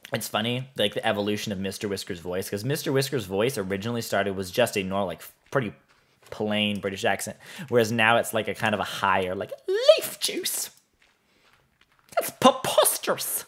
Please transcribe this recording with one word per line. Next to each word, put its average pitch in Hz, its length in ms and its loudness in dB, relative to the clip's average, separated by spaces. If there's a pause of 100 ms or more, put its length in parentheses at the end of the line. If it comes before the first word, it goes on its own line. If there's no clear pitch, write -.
(120)
It's 120 160 -4
funny, 120 480 -2
like, 104 180 0
the - 120 -4
evolution 104 460 0
of 95 80 -4
Mister 95 280 -6
Whisker's 98 320 -6
voice, 90 300 -6
cause 101 140 -6
Mister 147 280 -2
Whisker's 135 340 0
voice 104 320 0
originally 101 440 -4
started, 98 340 0
was 92 160 -6
just 117 260 2
a 98 60 0
normal, 95 240 -2
like, 85 140 -8 (280)
pretty 123 240 -2 (560)
plain 104 500 0
British 98 260 -6
accent, 104 320 0 (320)
whereas 117 220 4
now 117 260 6
it's, 101 160 0
like, 110 140 0
a 101 60 -4
kind 107 220 0
of 98 40 -2
a 95 60 0
higher, 95 480 0
like, 95 180 -6 (160)
Leaf 508 520 4
juice? - 500 -4 (1500)
That's - 160 -2
preposterous. - 1160 2